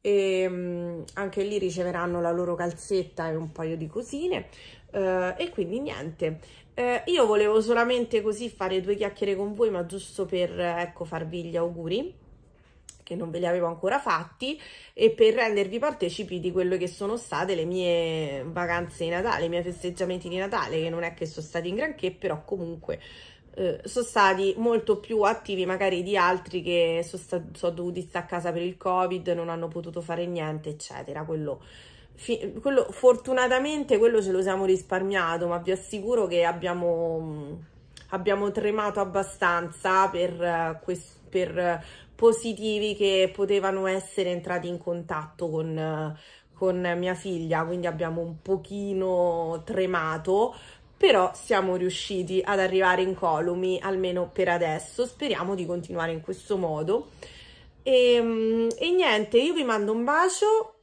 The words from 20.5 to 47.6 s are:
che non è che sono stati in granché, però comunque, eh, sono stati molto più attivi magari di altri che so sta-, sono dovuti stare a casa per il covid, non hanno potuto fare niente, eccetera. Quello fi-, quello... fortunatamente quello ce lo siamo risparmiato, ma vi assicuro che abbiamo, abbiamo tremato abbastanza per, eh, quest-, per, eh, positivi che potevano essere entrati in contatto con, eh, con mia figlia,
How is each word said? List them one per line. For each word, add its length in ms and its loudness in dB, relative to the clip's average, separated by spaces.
che 80 -2
non 140 -4
è 120 -6
che 120 -8
sono 180 -12
stati 240 -6
in 80 -4
granché, 360 -4
però 320 -6
comunque, 560 -8
eh, 300 -2
sono 200 -2
stati 520 4
molto 420 2
più 240 -2
attivi 440 0
magari 360 0
di 140 0
altri 460 2
che 440 2
so 120 -12
sta-, 240 -6
sono 220 -2
dovuti 260 -6
stare 240 -6
a 40 -16
casa 240 -2
per 100 -2
il 160 -4
covid, 500 0
non 220 0
hanno 180 -4
potuto 320 -10
fare 260 -4
niente, 440 -4
eccetera. 540 -10
Quello 360 -6
fi-, 460 -4
quello... 300 2
fortunatamente 1080 4
quello 240 6
ce 100 -2
lo 100 2
siamo 220 0
risparmiato, 840 2
ma 100 0
vi 120 -4
assicuro 560 0
che 180 4
abbiamo, 1120 -2
abbiamo 400 0
tremato 500 0
abbastanza 1080 2
per, 340 -2
eh, 400 0
quest-, 460 -8
per, 300 0
eh, 260 0
positivi 800 2
che 400 4
potevano 520 0
essere 440 -2
entrati 380 -4
in 100 -6
contatto 720 -6
con, 260 -2
eh, 380 -4
con 420 0
mia 180 0
figlia, 500 -2